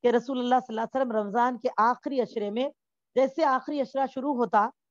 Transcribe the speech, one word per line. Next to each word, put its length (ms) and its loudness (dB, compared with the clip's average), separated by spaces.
कि 60 4
रसूलुल्लाह 500 0
सल्लल्लाहु 280 -6
अलैहि 100 -4
वसल्लम 200 0
रमजान 400 0
के 100 -4
आखिरी 400 0
अशरे 300 -4
में, 200 -4
जैसे 280 2
आखिरी 360 0
अशरा 280 -2
शुरू 260 -4
होता 360 2